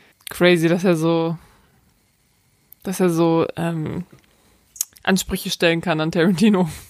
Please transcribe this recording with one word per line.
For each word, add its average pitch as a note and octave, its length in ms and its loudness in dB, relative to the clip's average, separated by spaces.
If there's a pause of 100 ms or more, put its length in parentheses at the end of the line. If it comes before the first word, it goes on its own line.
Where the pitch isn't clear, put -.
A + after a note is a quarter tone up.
(300)
Crazy, F3 380 4
dass F3 160 0
er F3 120 2
so, E3 400 -2 (1500)
dass F#3+ 180 -8
er F#3 100 2
so, E3 360 2 (100)
ähm, E3 480 -6 (1000)
Ansprüche F#3+ 480 -2
stellen E3+ 300 0
kann E3 200 -2
an D#3+ 120 -2
Tarantino. F3+ 560 2 (220)